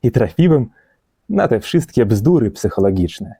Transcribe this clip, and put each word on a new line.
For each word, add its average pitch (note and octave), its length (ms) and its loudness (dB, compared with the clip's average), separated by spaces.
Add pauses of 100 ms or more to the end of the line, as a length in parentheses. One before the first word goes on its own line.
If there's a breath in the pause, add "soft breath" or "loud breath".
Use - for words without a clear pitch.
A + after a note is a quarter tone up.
I A#2+ 80 0
trafiłem C#3 580 2 (600 soft breath)
na G3 180 0
te A2+ 120 0
wszystkie D#3 460 0
bzdury A2 460 2
psychologiczne. F#2+ 880 -2